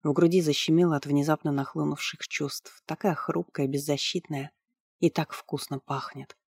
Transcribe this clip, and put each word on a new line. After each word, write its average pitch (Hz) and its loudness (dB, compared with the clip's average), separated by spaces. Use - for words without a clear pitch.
В 151 0
груди 175 6
защемило 160 4
от 135 -4
внезапно 147 2
нахлынувших 147 -4
чувств. - -8
Такая 165 -2
хрупкая, 160 -4
беззащитная. 143 -4
И 170 4
так - -2
вкусно - -8
пахнет. - -10